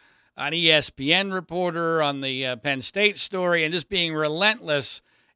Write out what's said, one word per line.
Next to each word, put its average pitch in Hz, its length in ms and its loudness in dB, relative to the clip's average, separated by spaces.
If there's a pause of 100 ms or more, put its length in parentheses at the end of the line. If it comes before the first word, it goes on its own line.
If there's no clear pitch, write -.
(360)
an 143 180 -6
E 165 180 4
S 147 180 4
P 139 240 0
N 196 180 2
reporter 170 680 -2
on 143 200 0
the, 135 240 -4
uh, 127 120 -2
Penn 135 240 -2
State 202 360 0
story, 175 460 0
and 156 100 -2
just 170 160 -6
being 170 240 0
relentless 156 880 0 (340)